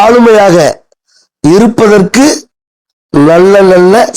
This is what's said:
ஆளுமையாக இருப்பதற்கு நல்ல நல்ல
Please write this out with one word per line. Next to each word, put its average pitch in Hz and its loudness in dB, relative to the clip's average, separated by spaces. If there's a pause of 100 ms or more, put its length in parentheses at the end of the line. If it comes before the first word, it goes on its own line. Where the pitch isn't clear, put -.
ஆளுமையாக 220 0 (880)
இருப்பதற்கு 214 0 (840)
நல்ல 175 2 (100)
நல்ல 185 0 (120)